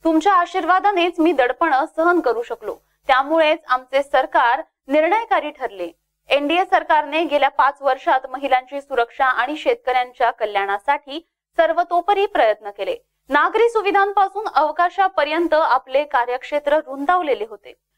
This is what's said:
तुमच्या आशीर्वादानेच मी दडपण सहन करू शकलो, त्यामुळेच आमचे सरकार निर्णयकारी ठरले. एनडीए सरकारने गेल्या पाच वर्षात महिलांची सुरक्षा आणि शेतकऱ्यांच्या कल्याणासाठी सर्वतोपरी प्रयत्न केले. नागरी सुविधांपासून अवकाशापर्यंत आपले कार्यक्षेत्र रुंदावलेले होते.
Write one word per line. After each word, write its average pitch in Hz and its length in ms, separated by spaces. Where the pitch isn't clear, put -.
तुमच्या 320 280
आशीर्वादानेच 349 840
मी 330 120
दडपण 277 420
सहन 339 240
करू 240 220
शकलो, 214 340
त्यामुळेच 302 600
आमचे 262 360
सरकार 277 580
निर्णयकारी 320 640
ठरले. 202 380
एनडीए 294 360
सरकारने 320 580
गेल्या 285 260
पाच 277 320
वर्षात 262 480
महिलांची 262 520
सुरक्षा 262 440
आणि 254 320
शेतकऱ्यांच्या 247 760
कल्याणासाठी 226 960
सर्वतोपरी 349 680
प्रयत्न 220 440
केले. 185 280
नागरी 349 400
सुविधांपासून 403 840
अवकाशापर्यंत 349 1000
आपले 269 500
कार्यक्षेत्र 285 720
रुंदावलेले 285 720
होते. - 240